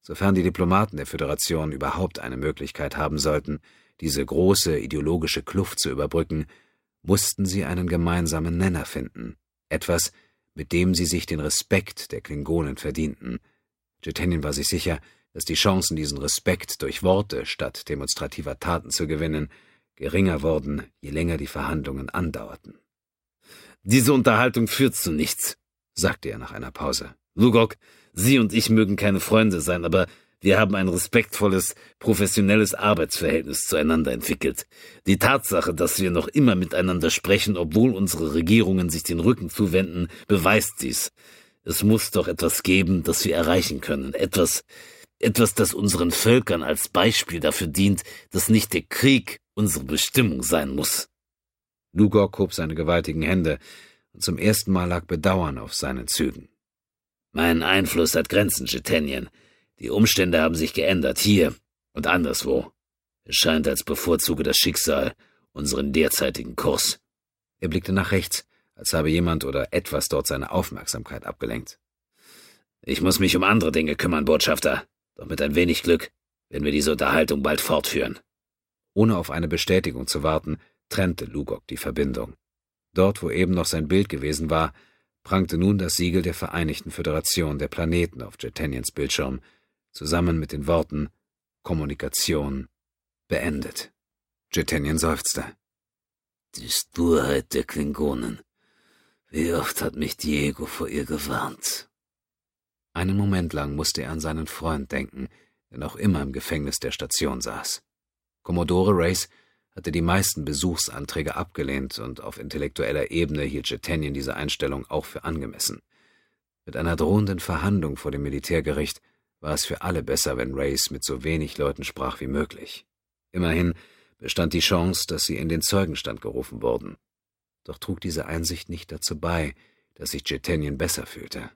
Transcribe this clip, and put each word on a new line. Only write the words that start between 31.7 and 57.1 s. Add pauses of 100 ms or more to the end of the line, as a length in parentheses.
professionelles
Arbeitsverhältnis
zueinander
entwickelt. (400)
Die
Tatsache,
dass
wir
noch
immer
miteinander
sprechen,
obwohl
unsere
Regierungen
sich
den
Rücken
zuwenden, (180)
beweist
dies. (500)
Es
muss
doch
etwas
geben,
das
wir
erreichen
können.
Etwas, (560)
etwas,
das
unseren
Völkern
als
Beispiel
dafür
dient, (280)
dass
nicht
der
Krieg (160)
unsere
Bestimmung
sein
muss.“ (840)
Lugok
hob
seine
gewaltigen
Hände, (520)
und
zum
ersten
Mal
lag
Bedauern
auf
seinen
Zügen. (840)